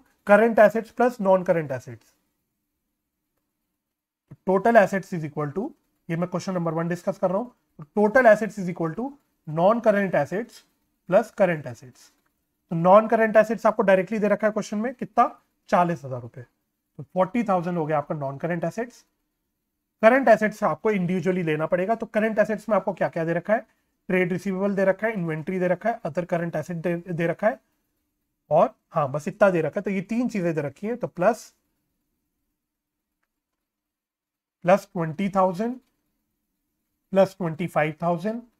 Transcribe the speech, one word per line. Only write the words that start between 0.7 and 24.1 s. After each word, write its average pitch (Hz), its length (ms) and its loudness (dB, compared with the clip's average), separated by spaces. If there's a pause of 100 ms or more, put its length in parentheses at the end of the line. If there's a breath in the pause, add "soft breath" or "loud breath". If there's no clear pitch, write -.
plus 247 240 0
non 190 240 2
current 170 240 -2
assets। 123 360 -12 (2500)
Total 196 400 4
assets 190 260 -6
is 156 160 -6
equal 151 280 -6
to, 247 120 -6 (400)
ये 165 60 -4
मैं 175 120 -4
क्वेश्चन 180 260 -6
नंबर 170 180 -4
वन 165 160 -2
डिस्कस 180 300 -6
कर 190 120 0
रहा 185 80 -2
हूं, - 460 -14 (140)
total 214 280 4 (100)
assets 214 220 -6
is 180 100 -6
equal 165 260 -4
to 247 160 -8 (400)
non 170 240 4
current 202 360 2
assets 175 420 -2 (580)
plus 208 140 4 (100)
current 175 280 0
assets। 123 360 -18 (720)
तो 175 60 -4
non 190 320 6
current 220 280 2
assets 220 300 2
आपको 214 160 2
डायरेक्टली 190 360 2
दे 208 100 0
रखा 202 180 0
है 208 60 0
क्वेश्चन 208 260 -6
में 247 160 -6
कितना? - 460 -2 (280)
चालीस 175 360 0
हजार 127 160 -10
रुपए। 120 220 -16 (540)
तो 151 60 -16
फ़ोर्टी 185 420 -2
थाउजेंड 180 340 -2
हो 156 80 -2
गया 151 120 0
आपका 143 160 -4
non 139 180 -8
current 160 320 -6
assets। 226 300 -8 (1080)
करंट 247 260 6
एसेट्स 214 360 2
आपको 175 260 -2
इंडिविजुअली 185 520 0
लेना 156 240 -2
पड़ेगा। 185 280 0
तो 220 120 -6
करंट 220 320 -2
एसेट्स 214 300 -2
में 214 80 2
आपको 196 160 -2
क्या 165 160 -2
क्या 165 160 -6
दे 165 80 -2
रखा 170 220 -2
है? - 280 -6 (260)
ट्रेड 185 240 0